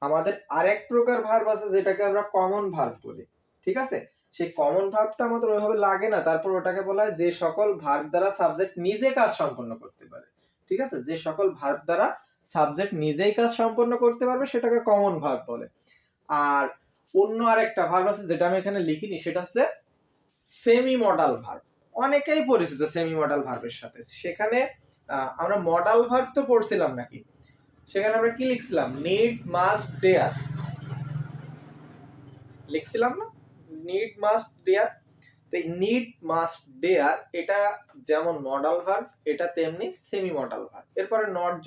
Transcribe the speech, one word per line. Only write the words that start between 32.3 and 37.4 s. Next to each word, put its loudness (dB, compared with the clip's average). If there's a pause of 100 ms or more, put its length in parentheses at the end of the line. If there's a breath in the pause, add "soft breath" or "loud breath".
লিখছিলাম 0
না? -8 (640)
নিড, -4 (140)
মাস্ট, 2 (160)
ডেয়ার। 4 (600 soft breath)
তো -12
এই -4 (160)
নিড, 0 (240)
মাস্ট, -2 (240)
ডেয়ার 4 (240)
এটা 0 (500)